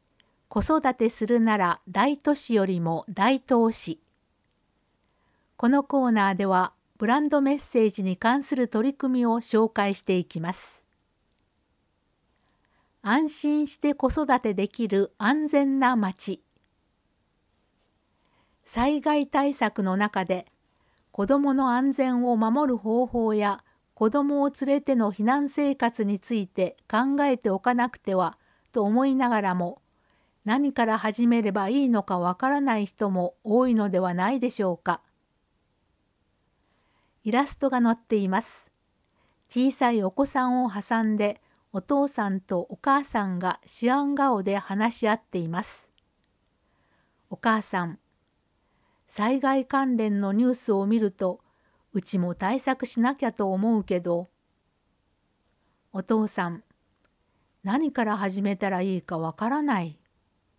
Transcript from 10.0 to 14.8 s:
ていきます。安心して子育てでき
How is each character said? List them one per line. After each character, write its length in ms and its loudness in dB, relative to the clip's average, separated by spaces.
て 160 0
い 80 -2
き 160 -10
ま 100 -6
す。 340 -12
安 280 2
心 380 -2
し 100 -12
て 160 0
子 160 0
育 320 0
て 120 -2
で 140 -2
き 200 -4